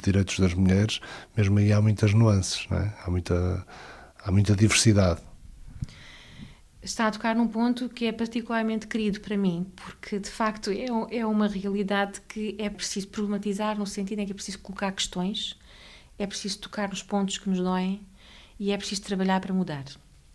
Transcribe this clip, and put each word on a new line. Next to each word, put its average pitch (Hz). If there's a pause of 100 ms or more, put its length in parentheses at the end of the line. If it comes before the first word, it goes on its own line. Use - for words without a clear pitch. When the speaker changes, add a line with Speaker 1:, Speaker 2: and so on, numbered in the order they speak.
Speaker 1:
direitos 98
das 92
mulheres, 95 (380)
mesmo 101
aí 104
há 104
muitas 107
nuances, 107
não 92
é? 101 (120)
Há 87
muita, 90 (560)
há 95
muita 98
diversidade. 98 (1600)
Speaker 2:
Está -
a 214
tocar 220
num 233
ponto 240
que 233
é 226
particularmente 226
querido 214
para 214
mim, 185
porque -
de 196
facto 214
é, 220 (260)
é 233
uma 214
realidade 196
que 214
é 208
preciso 202
problematizar, 208
no 208
sentido 202
em 202
que 196
é 190
preciso 196
colocar 196
questões, - (580)
é 208
preciso 196
tocar 202
nos 190
pontos 196
que -
nos 185
doem 185 (560)
e 202
é 202
preciso 202
trabalhar 190
para 185
mudar. 160 (520)